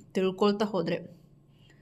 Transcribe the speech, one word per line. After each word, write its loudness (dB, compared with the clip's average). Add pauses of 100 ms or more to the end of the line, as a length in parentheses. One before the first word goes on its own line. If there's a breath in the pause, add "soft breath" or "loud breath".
(140)
ತಿಳ್ಕೊಳ್ತಾ 2
ಹೋದ್ರೆ, -4 (680 soft breath)